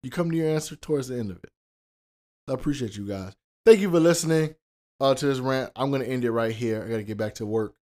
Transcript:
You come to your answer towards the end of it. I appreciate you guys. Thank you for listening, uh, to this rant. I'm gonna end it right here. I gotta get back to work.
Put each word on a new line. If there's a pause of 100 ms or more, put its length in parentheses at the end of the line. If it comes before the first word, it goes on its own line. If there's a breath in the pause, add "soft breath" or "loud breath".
You
come
to
your
answer
towards
the
end
of
it. (960)
I
appreciate
you
guys. (300)
Thank
you
for
listening, (440)
uh,
to
this
rant.
I'm
gonna
end
it
right
here.
I
gotta
get
back
to
work.